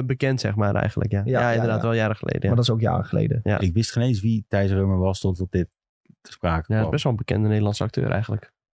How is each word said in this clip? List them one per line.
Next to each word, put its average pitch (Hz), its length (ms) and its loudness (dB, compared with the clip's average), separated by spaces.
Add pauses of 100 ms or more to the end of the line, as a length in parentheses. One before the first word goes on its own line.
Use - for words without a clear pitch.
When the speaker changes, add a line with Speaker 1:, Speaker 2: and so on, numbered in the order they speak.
Speaker 1:
bekend, 131 340 0
zeg 104 160 -2
maar, 104 200 2
eigenlijk. - 360 0
Ja, 101 140 0
Speaker 2:
Ja, 123 60 -2
Speaker 1:
ja, 123 160 2
Speaker 2:
ja, 120 60 2
Speaker 1:
inderdaad, 113 280 2
Speaker 2:
ja. - 60 -8
Speaker 1:
wel 117 60 2
jaren 107 220 0
geleden. - 260 -4
Ja. - 60 2
Speaker 2:
Maar 117 80 4
dat 117 100 4
is 123 60 2
ook 113 100 0
jaren 101 240 0
geleden. - 380 0
Speaker 1:
Ja. 104 160 2
Speaker 3:
Ik 92 140 0
wist 110 180 0
geen 117 120 0
eens 120 180 0
wie 110 260 0
Thijs 98 240 0
Reumer 98 260 2
was 95 220 0
totdat 92 320 -2
dit 90 160 0 (540)
te - 100 -20
sprake 82 420 -2
Speaker 1:
Ja, 110 60 2
Speaker 3:
kwam. - 120 0
Speaker 1:
best 151 120 -2
wel 139 80 0
een 110 60 -2
bekende 107 300 0
Nederlandse 104 360 0
acteur - 280 -2
eigenlijk. 107 400 -4 (220)